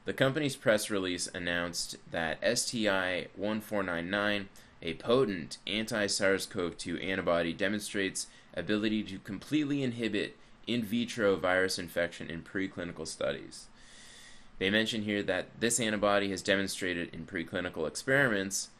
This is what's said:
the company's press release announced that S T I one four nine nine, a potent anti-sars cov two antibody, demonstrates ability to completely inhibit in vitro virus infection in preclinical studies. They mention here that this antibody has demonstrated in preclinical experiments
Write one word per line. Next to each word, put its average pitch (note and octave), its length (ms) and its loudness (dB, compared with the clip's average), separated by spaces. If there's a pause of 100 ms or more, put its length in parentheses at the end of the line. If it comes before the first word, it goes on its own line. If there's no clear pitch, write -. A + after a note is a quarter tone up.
the E2+ 80 -2
company's C3+ 420 2
press G#2+ 360 2
release F#2 420 0
announced F2 640 -2 (140)
that D#2+ 320 -2
S A#2+ 260 2
T A2 180 2
I F#2 380 2 (100)
one G#2+ 260 -2
four G#2 200 -2
nine F2 300 -2
nine, G2+ 380 2 (340)
a E2 100 -2
potent G#2 720 2
anti-sars G2+ 800 2
cov F2 320 -2
two F2 220 -4
antibody, F2 540 2
demonstrates G2 760 -2 (260)
ability G#2+ 480 0
to F#2+ 160 -6
completely C#3 640 -2
inhibit A2+ 560 -2 (300)
in A#2 160 0
vitro G#2+ 520 2
virus F#2 440 2
infection E2+ 500 -4
in E2 140 -6
preclinical F2 640 -6
studies. - 580 -4 (920)
They F#2+ 120 4
mention A2 320 2
here G#2 220 0
that - 360 -2
this A#2 220 2
antibody G2+ 480 2
has F#2 120 -4
demonstrated F#2+ 720 0
in E2 120 -10
preclinical F2 600 -4
experiments A2 840 0 (100)